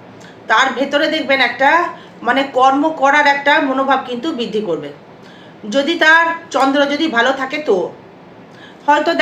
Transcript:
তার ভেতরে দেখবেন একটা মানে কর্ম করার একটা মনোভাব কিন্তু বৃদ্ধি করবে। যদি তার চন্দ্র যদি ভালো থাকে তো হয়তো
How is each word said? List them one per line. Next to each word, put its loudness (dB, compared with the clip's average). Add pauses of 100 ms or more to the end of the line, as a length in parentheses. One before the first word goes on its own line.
(500)
তার 2 (100)
ভেতরে 0
দেখবেন -2
একটা 0 (560)
মানে 2 (140)
কর্ম 4 (200)
করার 4
একটা 0 (160)
মনোভাব 0
কিন্তু -6 (100)
বৃদ্ধি -4
করবে। -6 (840)
যদি 0 (120)
তার 6 (300)
চন্দ্র 2 (140)
যদি -2 (100)
ভালো 2 (100)
থাকে -6 (100)
তো 2 (1080)
হয়তো 2 (120)